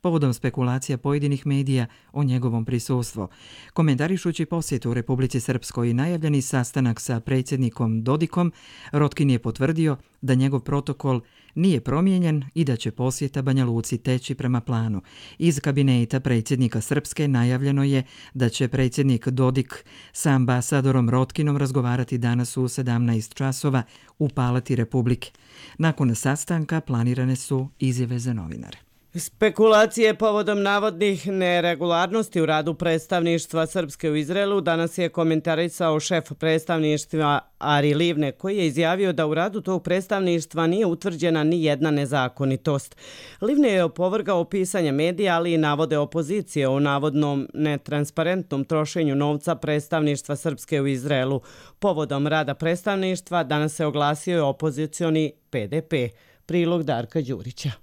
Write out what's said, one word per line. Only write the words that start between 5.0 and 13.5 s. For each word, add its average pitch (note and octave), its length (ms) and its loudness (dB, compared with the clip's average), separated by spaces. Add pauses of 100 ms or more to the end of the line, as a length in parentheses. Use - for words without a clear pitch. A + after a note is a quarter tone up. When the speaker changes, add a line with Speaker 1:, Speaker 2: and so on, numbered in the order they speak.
Speaker 1:
Srpskoj A#2+ 500 -2
i A#2 40 2
najavljeni D3+ 480 0
sastanak B2+ 580 0
sa A#2 200 -2
predsjednikom B2 800 0
Dodikom, D#3+ 500 0 (400)
Rotkin D3 380 2
je B2 80 4
potvrdio D3 580 0 (240)
da C3 140 2
njegov C3+ 260 2
protokol C3+ 600 -2 (340)
nije E3+ 260 2
promijenjen D#3+ 640 2 (100)
i E3 100 2
da C3+ 120 0
će - 140 -4
posjeta C3 520 -2
Banja C3 220 2